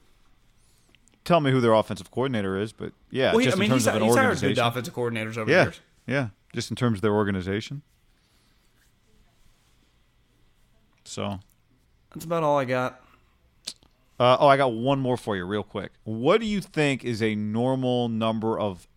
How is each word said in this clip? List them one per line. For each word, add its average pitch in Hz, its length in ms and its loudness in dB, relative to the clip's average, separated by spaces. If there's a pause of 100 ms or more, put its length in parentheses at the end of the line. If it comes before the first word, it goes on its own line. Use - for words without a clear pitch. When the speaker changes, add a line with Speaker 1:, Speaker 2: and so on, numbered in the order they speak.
(1300)
Speaker 1:
Tell 170 160 4
me 139 100 2
who 131 80 4
their 117 140 4
offensive 104 380 0
coordinator 113 460 -2
is, 110 140 -6
but - 220 -14 (160)
yeah, 120 220 0
Speaker 2:
Well, 226 80 4
he, 254 60 2
Speaker 1:
just 120 120 2
Speaker 2:
I - 20 0
mean, - 60 2
Speaker 1:
in - 60 2
terms 131 120 4
Speaker 2:
he's, 107 40 0
Speaker 1:
of 107 80 2
an 107 80 0
Speaker 2:
he's 113 120 4
hired 262 120 4
Speaker 1:
organization. 104 280 0
Speaker 2:
good 123 120 2
offensive 120 260 -6
coordinators 113 440 -6
over 110 140 -4
Speaker 1:
Yeah, 175 60 4
Speaker 2:
the 170 140 6
years. - 100 -18 (260)
Speaker 1:
yeah, 127 200 -2 (260)
just 117 160 -8
in 117 80 -8
terms 117 220 0
of - 20 -12
their 104 120 2
organization. 101 680 -2 (3250)
So. 101 360 -8 (720)
Speaker 2:
That's 160 120 -14
about 165 180 -2
all 147 140 2
I 135 80 -2
got. 127 360 -4 (1160)
Speaker 1:
Uh, 123 200 6
oh, 151 80 6
I 139 80 8
got 135 180 2
one 131 260 0
more 127 180 0
for 107 180 -4
you 90 100 -4
real 101 180 -4
quick. - 280 -10 (140)
What 123 340 2
do 226 80 -4
you 208 140 -2
think 139 420 -2
is 117 180 -4
a 110 140 2
normal 123 720 -2
number 113 500 -2
of 95 400 -6